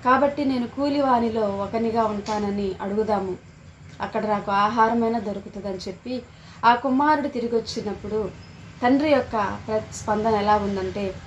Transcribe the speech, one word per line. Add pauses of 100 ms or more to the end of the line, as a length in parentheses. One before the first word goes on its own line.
కాబట్టి
నేను
కూలివానిలో
ఒకనిగా
ఉంటానని
అడుగుదాము, (640)
అక్కడ
నాకు
ఆహారమైనా
దొరుకుతుందని"
చెప్పి (420)
ఆ
కుమారుడు
తిరిగి
వచ్చినప్పుడు (520)
తండ్రి
యొక్క
ప్ర-,
స్పందన
ఎలా
ఉందంటే (120)